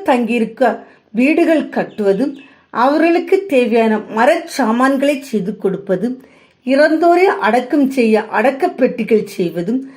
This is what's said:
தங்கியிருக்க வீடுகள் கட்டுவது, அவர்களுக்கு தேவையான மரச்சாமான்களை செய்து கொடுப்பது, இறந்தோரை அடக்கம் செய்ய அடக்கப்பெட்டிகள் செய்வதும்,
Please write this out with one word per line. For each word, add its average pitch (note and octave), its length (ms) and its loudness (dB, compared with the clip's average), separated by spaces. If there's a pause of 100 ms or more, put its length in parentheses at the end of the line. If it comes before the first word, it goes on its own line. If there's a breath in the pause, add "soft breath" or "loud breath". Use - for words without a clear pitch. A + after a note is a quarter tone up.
தங்கியிருக்க A#3+ 600 0 (520 loud breath)
வீடுகள் D4 540 2
கட்டுவது, G3 560 -2 (500 loud breath)
அவர்களுக்கு D#4+ 640 2 (100)
தேவையான A3+ 480 2 (160)
மரச்சாமான்களை C4+ 1080 0
செய்து G3+ 380 -4
கொடுப்பது, F#3 520 -4 (580 loud breath)
இறந்தோரை D#4+ 600 4 (140)
அடக்கம் B3 500 0
செய்ய A3 400 2
அடக்கப்பெட்டிகள் B3 960 0
செய்வதும், F3 540 -4 (160 loud breath)